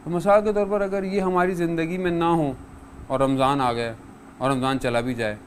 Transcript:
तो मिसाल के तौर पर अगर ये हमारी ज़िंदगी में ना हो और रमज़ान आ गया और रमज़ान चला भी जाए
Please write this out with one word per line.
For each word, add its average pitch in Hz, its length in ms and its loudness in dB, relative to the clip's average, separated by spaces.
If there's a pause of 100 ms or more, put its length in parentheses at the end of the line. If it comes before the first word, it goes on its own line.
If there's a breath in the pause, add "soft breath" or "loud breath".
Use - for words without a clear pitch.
तो 156 60 -8
मिसाल 196 320 4
के 214 100 0
तौर 202 160 0
पर 202 140 0
अगर 196 220 -2
ये 190 160 -2
हमारी 185 340 2
ज़िंदगी 170 440 -2
में 180 120 -2
ना 170 180 0
हो 156 260 2 (560)
और 131 120 2
रमज़ान 135 380 2
आ 123 120 2
गया 117 220 -4 (460)
और 131 100 0
रमज़ान 131 280 0
चला 120 220 0
भी 127 140 -4
जाए 107 320 -4